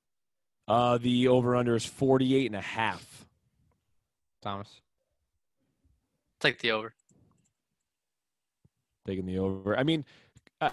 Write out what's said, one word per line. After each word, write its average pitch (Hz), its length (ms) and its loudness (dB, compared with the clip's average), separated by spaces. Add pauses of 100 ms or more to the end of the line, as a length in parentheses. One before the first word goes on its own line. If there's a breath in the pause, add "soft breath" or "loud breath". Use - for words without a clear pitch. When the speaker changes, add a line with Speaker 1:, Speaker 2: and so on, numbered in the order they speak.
(680)
Speaker 1:
Uh, 123 320 2
the 123 300 2
over-under 123 460 2
is 110 100 -2
forty-eight 131 600 2
and 107 100 -6
a 95 60 -8
half. - 640 -6 (1160)
Speaker 2:
Thomas? 101 260 -10 (1700)
Speaker 3:
Take 135 200 0
the 120 140 -2
over. 110 200 -6 (2250)
Speaker 1:
Taking 95 180 -4
the 92 140 -4
over. 95 380 -2
I 131 60 0
mean, 160 220 0 (560 soft breath)
I, 156 60 0
Speaker 2:
Are - 60 -2